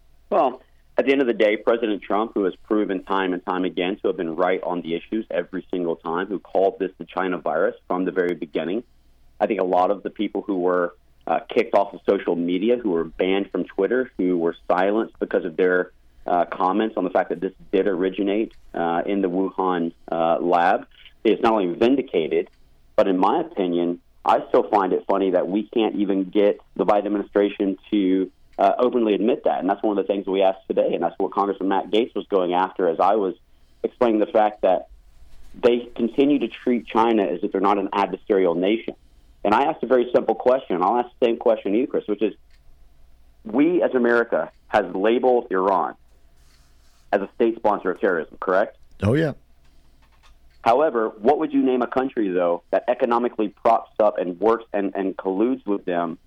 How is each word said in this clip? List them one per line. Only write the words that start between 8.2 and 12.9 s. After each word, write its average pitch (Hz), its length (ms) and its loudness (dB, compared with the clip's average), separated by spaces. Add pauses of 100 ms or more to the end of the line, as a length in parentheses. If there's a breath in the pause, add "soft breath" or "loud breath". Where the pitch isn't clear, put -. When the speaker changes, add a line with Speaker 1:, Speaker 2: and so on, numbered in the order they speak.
Speaker 1:
beginning. 85 480 -6 (560)
I 104 80 0
think 98 120 -2
a 92 60 0
lot 92 240 2
of 98 140 -4
the - 80 -8
people 98 320 -6
who 95 160 -4
were, 90 340 0 (320)
uh, - 140 -2 (100)
kicked - 240 -2
off 98 220 2
of 90 120 -16
social 95 280 0
media, 90 420 0
who 113 140 -2